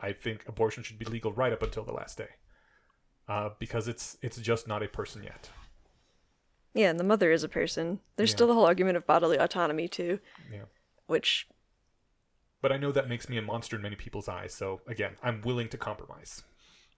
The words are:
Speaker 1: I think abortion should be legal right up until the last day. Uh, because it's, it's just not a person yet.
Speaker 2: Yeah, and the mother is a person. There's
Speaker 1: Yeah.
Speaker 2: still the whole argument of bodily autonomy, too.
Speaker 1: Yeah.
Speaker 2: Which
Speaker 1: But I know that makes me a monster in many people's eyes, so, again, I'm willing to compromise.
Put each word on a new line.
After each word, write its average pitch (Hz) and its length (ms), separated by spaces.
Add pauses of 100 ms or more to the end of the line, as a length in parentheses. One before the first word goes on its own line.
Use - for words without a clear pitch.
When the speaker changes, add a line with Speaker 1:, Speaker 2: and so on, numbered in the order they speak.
Speaker 1:
I 101 120
think 110 340
abortion 113 340
should 110 160
be 117 80
legal 113 280
right 120 200
up 107 80
until 110 220
the - 80
last - 260
day. 110 120 (960)
Uh, 104 220 (100)
because 110 280
it's, - 360
it's 123 140
just 113 300
not 104 140
a 104 60
person 101 340
yet. - 280 (1200)
Speaker 2:
Yeah, 214 160
and 165 100
the 175 40
mother 196 280
is 160 120
a 151 60
person. 165 500 (160)
There's 220 160
Speaker 1:
Yeah. 208 60
Speaker 2:
still 240 100
the 240 80
whole 220 100
argument 180 320
of 165 80
bodily 165 320
autonomy, 165 500
too. 185 320 (320)
Speaker 1:
Yeah. 104 120 (440)
Speaker 2:
Which - 400 (1120)
Speaker 1:
But 135 100
I 135 60
know 143 140
that 131 160
makes 120 220
me 120 80
a 110 60
monster 117 320
in 107 80
many 104 120
people's 101 320
eyes, 95 260
so, 95 340
again, 101 340
I'm 117 200
willing 120 280
to - 80
compromise. - 680 (540)